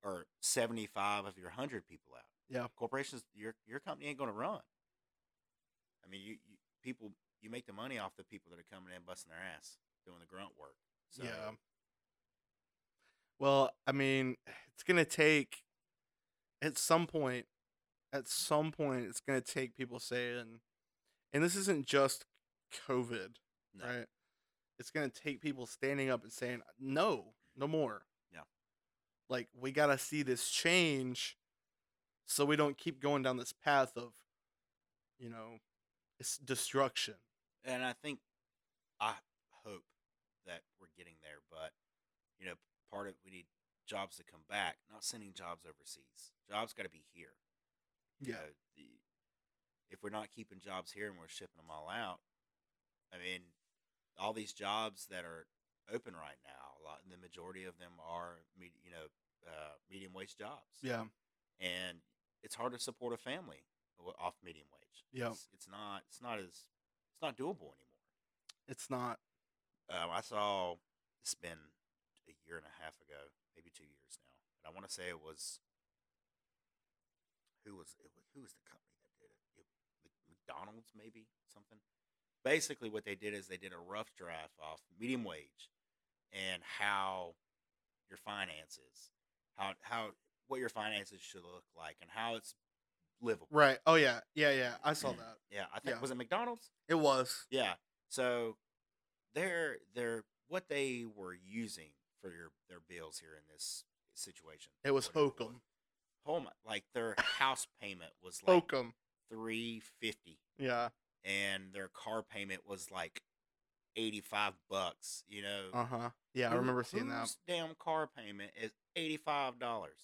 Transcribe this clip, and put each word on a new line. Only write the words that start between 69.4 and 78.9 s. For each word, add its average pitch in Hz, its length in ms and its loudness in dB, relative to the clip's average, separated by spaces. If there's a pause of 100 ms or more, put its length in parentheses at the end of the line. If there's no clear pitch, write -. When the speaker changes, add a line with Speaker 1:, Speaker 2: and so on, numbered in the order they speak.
Speaker 1:
Um, 87 220 -2
I 87 100 0
saw, 101 560 0 (460)
it's - 120 -4
been 80 380 -12 (560)
a 78 40 -20 (120)
year 82 140 -10
and 76 80 -16
a 76 160 -20
half 78 180 -14
ago, 71 320 -18 (240)
maybe 82 140 -20
two 80 140 -20
years 69 360 -20
now, 65 160 -20 (260)
but 78 60 -14
I 80 60 -16
wanna 98 160 -12
say 90 180 -6
it 82 140 -8
was, 78 380 -12 (2000)
who 101 120 -16
was, - 260 -18
it 76 120 -20
was, - 100 -20 (100)
who 143 80 -20
was 117 100 -20
the - 160 -20
company - 340 -20